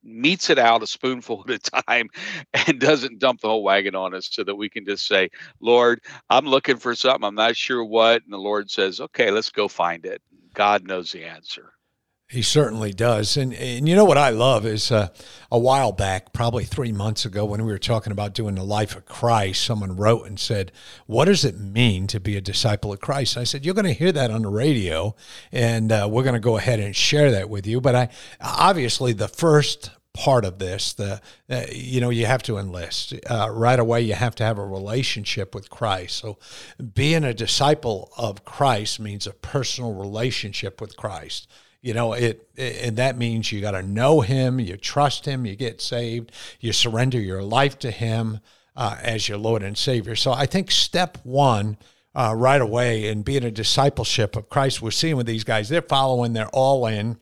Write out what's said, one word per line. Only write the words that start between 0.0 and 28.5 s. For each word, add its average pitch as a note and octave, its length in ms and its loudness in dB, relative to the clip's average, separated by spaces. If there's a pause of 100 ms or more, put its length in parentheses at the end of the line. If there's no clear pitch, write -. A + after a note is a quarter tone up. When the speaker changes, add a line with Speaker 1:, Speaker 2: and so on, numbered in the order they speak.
Speaker 1:
meets B2 460 -2
it C#3+ 100 6
out A#2 240 6
a C#3 40 -8
spoonful A#2+ 580 -6
<laughs> A#2 40 -12
at B2 60 -2
a - 280 -4
time A#2+ 260 -2 (460)
and C3 260 0
doesn't C3 380 2
dump B2+ 240 0
the A2 60 -2
whole A2 140 0
wagon G2 320 2
on F#2+ 200 -4
us F#2 180 -10
so A2 100 -6
that G2 120 -4
we G2+ 160 -8
can G2+ 160 -12
just G2 200 -4
say, F#2+ 220 2 (320)
"Lord, A#2+ 400 4 (300)
I'm C3 160 6
looking C3 320 2
for A#2+ 160 -4
something. C3 300 2
I'm G2+ 100 -2
not A2+ 220 2
sure A#2+ 280 -2
what." A2+ 400 4
And G2+ 80 -18
the G2 60 -10
Lord G2+ 320 -4
says, F#2+ 300 -2
"Okay, A#2 300 0
let's G#2+ 200 0
go G#2 180 -2
find E2+ 380 -2
it." F#2+ 160 -10 (320)
God G2+ 320 2
knows F#2 260 -6
the E2 140 -14
answer. - 480 -16 (560)
Speaker 2:
He B2 120 -2
certainly A2 500 2
does. A2 460 0
And, C3 160 -2
and B2+ 340 -2
you F3 80 6
know G#3 80 10
what D#3 140 8
I C#3+ 100 6
love A2+ 380 4
is, G#2+ 260 0
uh, G#2 160 4 (420)
a A#2+ 80 4
while B2+ 340 4
back, F#2+ 420 -4
probably A#2 320 -2
three A#2+ 260 -4
months G#2+ 320 -4
ago, G#2 220 -2
when G#2 180 -4
we A2 80 -2
were F#2+ 60 -4
talking A2 340 -2
about G2+ 220 -4
doing G#2 200 -4
the F#2+ 100 -4
life G#2 300 0
of - 120 -18
Christ, G#2+ 580 0
someone G2 320 -4
wrote G#2+ 300 4
and G2 120 -12
said, G2 320 -4 (360)
"What A2+ 180 4
does F#3 180 4
it G#2 160 0
mean G2+ 500 2
to G#2+ 120 -4
be G#2 160 -4
a G2 60 -6
disciple G#2 500 -2
of G2 80 -10
Christ?" C3+ 380 -2
I B2 60 -4
said, C#3 200 -4
"You're F3 100 -2
gonna F#3+ 200 2
hear F3+ 180 2
that C3+ 180 0
on A2 120 -2
the G2+ 80 -2
radio, G#2 680 0 (340)
and, A2+ 400 2
uh, G#2 200 4
we're A#2+ 120 0
gonna B2+ 160 0
go A2 200 2
ahead A2 220 0
and G2+ 140 -4
share D3 360 4
that G2 180 0
with G2+ 180 -6
you." A#2 140 0
But B2 140 2
I, B2 140 2 (340)
obviously, C3 720 2